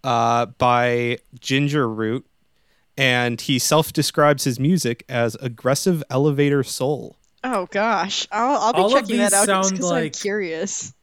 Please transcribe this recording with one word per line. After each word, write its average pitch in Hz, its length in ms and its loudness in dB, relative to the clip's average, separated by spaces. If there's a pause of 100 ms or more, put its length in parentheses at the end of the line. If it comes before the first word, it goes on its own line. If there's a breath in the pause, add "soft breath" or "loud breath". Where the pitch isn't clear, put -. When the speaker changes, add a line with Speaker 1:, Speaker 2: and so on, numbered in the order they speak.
Speaker 1:
uh, 117 400 2
by 120 720 0 (200)
Ginger 139 520 0
Root, 110 360 -4 (720)
and 123 440 2
he 135 180 0
self-describes 151 840 2
his 127 160 -2
music 143 480 0
as 117 320 -2
aggressive 135 680 -2
elevator 143 540 2
soul. - 540 -6 (260)
Speaker 2:
Oh, 214 260 -4
gosh. 202 640 -2
I'll, 240 300 0
I'll 247 120 2
be - 60 2
Speaker 3:
All 190 60 4
of 226 80 2
Speaker 2:
checking 233 240 2
that 208 140 2
Speaker 3:
these - 20 0
Speaker 2:
out 202 140 4
just 190 220 0
Speaker 3:
sound 190 120 -6
Speaker 2:
'cause 180 100 -2
I'm 165 120 0
Speaker 3:
like 151 100 -6
Speaker 2:
curious. 190 880 -6